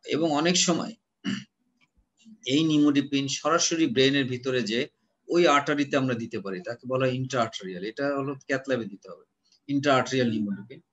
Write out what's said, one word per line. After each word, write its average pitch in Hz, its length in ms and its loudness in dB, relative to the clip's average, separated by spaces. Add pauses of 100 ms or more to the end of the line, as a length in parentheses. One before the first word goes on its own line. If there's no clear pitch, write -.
এবং 156 260 0
অনেক 165 260 2
সময় - 380 0 (1500)
এই 139 180 2
নিমোডিপিন 143 640 2
সরাসরি 160 580 0
ব্রেনের 135 400 2
ভিতরে 127 360 -2
যে 117 260 -2 (400)
ওই 170 200 4
আর্টারিতে 143 500 2
আমরা 131 180 0
দিতে 113 240 -6
পারি, 95 220 -8
তাকে 117 260 -12
বলা 131 180 0
হয় 127 100 0
ইন্ট্রাআর্টারিয়াল। 113 680 -4
এটা 139 340 -4
হলো 139 180 -4
ক্যাথ 139 320 -4
ল্যাবে 120 180 0
দিতে 98 240 -16
হবে, 87 160 -20 (420)
ইন্ট্রাআর্টারিয়াল 131 640 2
নিমোডিপিন 104 520 -6 (120)